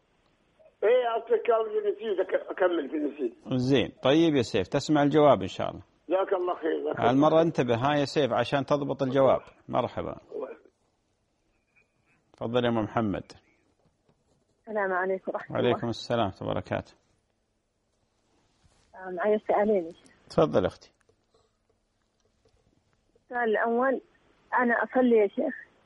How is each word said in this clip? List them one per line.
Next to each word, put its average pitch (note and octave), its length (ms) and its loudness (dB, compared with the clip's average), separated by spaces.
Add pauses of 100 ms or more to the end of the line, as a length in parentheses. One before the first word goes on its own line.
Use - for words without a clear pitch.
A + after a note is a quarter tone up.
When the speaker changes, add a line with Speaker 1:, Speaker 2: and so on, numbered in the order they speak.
(840)
Speaker 1:
إيه، A#3 340 2
أصلي A3+ 200 0
كامل A3 320 0
في G#3+ 180 -2
المسجد، G3+ 320 -4
أك-، F#3 320 -4
أكمل E3 380 0
في - 60 -8
المسجد. C#3+ 380 -4 (220)
Speaker 2:
زين، B2+ 360 2 (120)
طيب D#3+ 320 4
يا C3+ 60 4
سيف، G#2 260 -2
تسمع C#3+ 360 0
الجواب C#3+ 380 6
إن F#2+ 60 -6
شاء F#2+ 220 -6
الله. E2+ 120 -14 (280)
Speaker 1:
جزاك F#3+ 240 0
الله F3+ 220 -2
خير، D#3 260 -4
جزاك D3+ 180 -6
الله A#2+ 120 2
Speaker 2:
المرة C#3+ 180 4
Speaker 1:
خير. D#3+ 120 4
Speaker 2:
انتبه، C#3+ 340 0
ها C#3 240 0
يا C#3+ 60 0
سيف، C3+ 280 -2
عشان A#2+ 320 0
تضبط C#3 380 -2
الجواب. B2+ 380 4 (280)
مرحبا. A2 460 -4 (2250)
تفضل A#2+ 320 -2
يا A#2+ 40 2
أم A2+ 140 0
محمد. G2+ 480 -4 (1300)
Speaker 3:
السلام G#3 340 -4
عليكم F#3 380 -4
ورحمة - 260 -8
الله. A#2 120 0
Speaker 2:
وعليكم A#2+ 200 -2
السلام A#2 360 -4
ورحمة F#2 160 -8
الله G#2+ 100 -6
وبركاته. G2+ 420 -6 (2000)
Speaker 3:
آه، F#3 140 -14
معي F#3+ 380 0
سؤالين. F#3+ 480 0 (340)
Speaker 2:
تفضل B2 360 2
أختي. - 260 -6 (2250)
Speaker 3:
السؤال A#3+ 260 -2
الأول، A#3 520 0 (580)
أنا A#3+ 240 2
أصلي A#3+ 340 4
يا G#3 100 6
شيخ، C4 280 -4 (300)